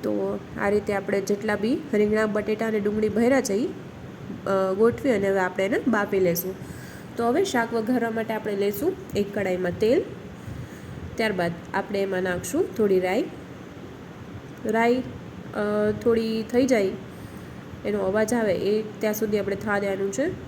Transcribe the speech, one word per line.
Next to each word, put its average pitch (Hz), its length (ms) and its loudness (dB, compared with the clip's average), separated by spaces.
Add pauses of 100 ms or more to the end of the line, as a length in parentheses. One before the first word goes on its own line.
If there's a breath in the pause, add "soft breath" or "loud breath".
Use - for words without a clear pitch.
તો 202 360 -2 (220)
આ 202 80 2
રીતે 208 240 0
આપણે 196 280 0
જેટલા 208 340 0
બી 220 220 0 (160)
રીંગણા, 214 320 4
બટેટા 214 420 0
અને 214 120 2
ડુંગળી 208 300 2
ભર્યા 233 320 4
છે - 120 0
ઈ, 226 120 2
અ, - 1080 -4
ગોઠવી 233 380 4
અને 196 180 4
હવે 196 100 4
આપણે 185 260 2
એને 262 220 2
બાફી 202 320 2
લેશું. 185 360 2 (600 loud breath)
તો 233 100 2
હવે 311 180 4
શાક 233 280 0
વઘારવા 233 360 2
માટે 226 240 -2
આપણે 214 220 -2
લેશું 202 400 0 (200)
એક 202 200 0
કડાઈમાં 180 440 0
તેલ. 247 220 6 (1120 loud breath)
ત્યારબાદ 185 360 0 (220)
આપણે 196 280 -2
એમાં 190 200 0
નાખશું 185 540 -2
થોડી 196 240 4
રાઈ. 185 240 2 (1400)
રાઈ, 226 320 4
અ, 208 920 -2 (120)
થોડી 226 480 2
થઈ 247 140 6
જાય, 220 240 4 (960 loud breath)
એનો 208 140 0
અવાજ 202 340 2
આવે 220 200 4
એ 214 280 2
ત્યાં 214 320 -2
સુધી 214 260 2
આપણે 196 160 0
થવા 202 240 0
દેવાનું 196 320 0
છે. 269 160 0 (200)